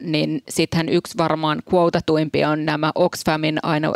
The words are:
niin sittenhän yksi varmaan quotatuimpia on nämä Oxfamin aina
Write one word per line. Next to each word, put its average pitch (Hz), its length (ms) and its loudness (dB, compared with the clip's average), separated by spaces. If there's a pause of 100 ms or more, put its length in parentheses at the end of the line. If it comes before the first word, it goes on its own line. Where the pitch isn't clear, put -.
niin 156 480 -2
sittenhän 165 400 0
yksi - 280 -2
varmaan 156 440 0 (120)
quotatuimpia 156 760 2
on 156 160 -2
nämä 151 300 0
Oxfamin 156 680 0
aina 156 320 0